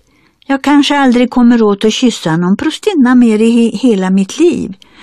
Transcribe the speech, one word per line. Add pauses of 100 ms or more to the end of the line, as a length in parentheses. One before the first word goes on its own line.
(460)
"Jag
kanske
aldrig
kommer
åt
att
kyssa
någon
prostinna
mer
i
he-,
hela
mitt
liv. (260)